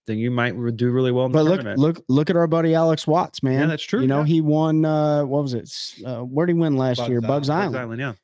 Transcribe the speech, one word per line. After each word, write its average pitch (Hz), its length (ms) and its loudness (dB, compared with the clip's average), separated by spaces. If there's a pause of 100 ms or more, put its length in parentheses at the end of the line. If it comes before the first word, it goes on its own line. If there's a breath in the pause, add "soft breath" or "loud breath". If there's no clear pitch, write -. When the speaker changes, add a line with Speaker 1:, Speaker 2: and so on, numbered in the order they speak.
Speaker 1:
then 110 120 -4
you 120 120 -2
might 120 260 -2
re-, 120 160 -4
do 120 180 0
really 127 200 2
well 123 160 2
in 127 60 -4
the 151 60 4
Speaker 2:
But 156 60 4
look, 170 160 4
Speaker 1:
tournament. 110 200 -4
Speaker 2:
look, 165 280 0
look 143 220 2
at 175 60 2
our 170 100 4
buddy 160 280 2
Alex 160 320 2
Watts, 170 360 0
man. 131 180 0
Speaker 1:
Yeah, 156 60 2
that's 156 160 -2
true. 160 200 -2
Speaker 2:
You 131 60 2
know, 139 120 2
Speaker 1:
Yeah. 151 60 0
Speaker 2:
he 160 160 2
won, 156 420 2
uh, 151 400 0
what 139 180 -2
was 131 120 -4
it? 113 80 -6
S-, - 420 -14
uh, 120 160 -8
where 131 240 -2
did 175 120 0
he 170 40 2
win 151 160 2
last 131 220 0
Speaker 3:
Bugs 120 100 -4
Speaker 2:
year? 120 100 0
Speaker 3:
Island. 120 100 -4
Speaker 2:
Bugs 139 200 0
Speaker 1:
Bugs 160 120 0
Speaker 2:
Island. 147 180 -2
Speaker 1:
Island, 117 220 -8
yeah. 135 120 -6 (100)